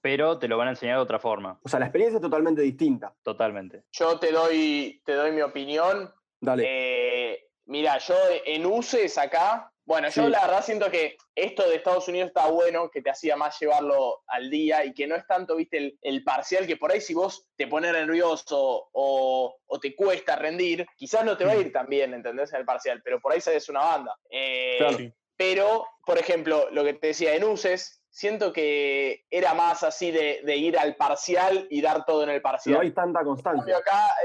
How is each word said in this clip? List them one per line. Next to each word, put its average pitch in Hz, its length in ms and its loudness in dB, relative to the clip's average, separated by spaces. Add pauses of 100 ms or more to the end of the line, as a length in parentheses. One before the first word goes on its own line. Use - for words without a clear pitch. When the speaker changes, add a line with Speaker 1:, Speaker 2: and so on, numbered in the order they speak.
Speaker 1:
pero 147 360 0
te 120 100 -6
lo 113 120 0
van 123 80 0
a 131 40 -2
enseñar 123 260 -2
de 135 60 2
otra 110 140 -2
forma. 101 460 -4
Speaker 2:
O 139 60 -12
sea, 135 100 0
la 127 80 0
experiencia 220 300 2
es - 40 0
totalmente 156 400 0
distinta. 131 600 0
Speaker 1:
Totalmente. 101 600 -6 (100)
Speaker 3:
Yo 165 260 0
te 165 120 0
doy, 156 760 0
te 147 80 -2
doy 147 180 0
mi 156 100 -2
opinión. 156 720 -2 (260)
Speaker 2:
Dale. 127 280 0
Speaker 3:
Eh... 123 720 -2 (260)
Mira, 147 340 0
yo 180 160 0 (300)
en 156 200 -4
uces 220 520 0
acá, 170 540 0 (140)
bueno, 156 240 0
yo - 160 2
Speaker 2:
Sí. - 40 4
Speaker 3:
la 202 120 4
verdad 190 240 2
siento 214 260 0
que 160 240 0 (200)
esto 185 340 0
de 165 60 4
Estados 180 340 0
Unidos 180 180 -2
está 165 200 2
bueno, 170 420 2
que 139 120 -8
te 135 80 0
hacía 147 280 0
más 147 220 -2
llevarlo 143 680 2
al 127 220 -6
día 151 340 2
y 135 100 -4
que 143 140 -4
no 160 80 -2
es 175 120 -6
tanto, 180 280 0
viste, 160 220 -4
el, 143 240 -6
el 135 220 -4
parcial, 180 440 -2
que 160 100 -2
por 156 140 -2
ahí 156 80 2
si 165 140 -8
vos 180 420 -4
te 135 120 -4
pones 165 260 -2
nervioso 156 1000 0
o, 131 720 0
o 139 140 -6
te 139 160 -6
cuesta 180 400 2
rendir, 170 500 -2 (120)
quizás 214 260 0
no 214 140 0
te 208 80 0
va 202 60 4
a 220 40 4
Speaker 4:
Mm. 202 60 4
Speaker 3:
ir - 100 -4
tan 127 160 -2
bien, 135 260 0
¿entendés? 123 400 -6
En 135 80 -4
el 123 40 -8
parcial, 123 380 -4
pero 127 180 -2
por 135 120 -2
ahí 170 80 0
sabes 156 280 -2
una 143 120 -2
banda. 147 360 0 (120)
Eh, 127 500 -2
Speaker 2:
Claro. 120 180 4
Speaker 4:
Sí. 120 160 -10 (240)
Speaker 3:
pero, 190 480 2 (200)
por 175 120 2
ejemplo, 156 540 2
lo 147 120 0
que 147 100 0
te 156 140 -2
decía, 156 280 0
en 180 80 0
uces, 185 680 -2
siento 208 440 -4
que 143 800 0
era 170 240 2
más 170 260 2
así 170 300 -2
de, 151 340 0
de 147 100 2
ir 160 220 2
al 151 180 2
parcial 180 760 0
y 143 100 -2
dar 156 240 0
todo 156 180 2
en 147 60 -2
el 139 140 -2
parcial. 135 320 0
Speaker 2:
No 165 60 4
hay 175 100 0
tanta 175 300 0
Speaker 3:
En 147 40 -2
Speaker 2:
constancia. 143 340 -2
Speaker 3:
cambio 185 180 0
acá 202 300 2 (180)